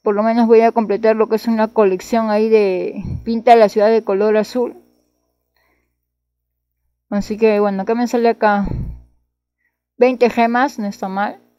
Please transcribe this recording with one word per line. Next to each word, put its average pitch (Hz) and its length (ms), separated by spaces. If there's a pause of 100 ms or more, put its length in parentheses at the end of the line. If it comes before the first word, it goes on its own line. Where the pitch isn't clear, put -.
Por 208 140
lo 208 80
menos 226 240
voy 226 140
a 226 100
completar 220 440
lo 220 140
que 220 60
es 214 120
una 220 200
colección 220 640
ahí 214 180
de 196 540 (200)
pinta 233 320
la 214 140
ciudad 208 200
de 226 140
color 214 340
azul. 233 440 (2250)
Así 202 260
que 214 220
bueno, 196 260
¿qué 226 80
me 240 140
sale 233 220
acá? 208 360 (1300)
Veinte 247 320
gemas, 240 500
no 208 80
está 202 220
mal. 190 320 (180)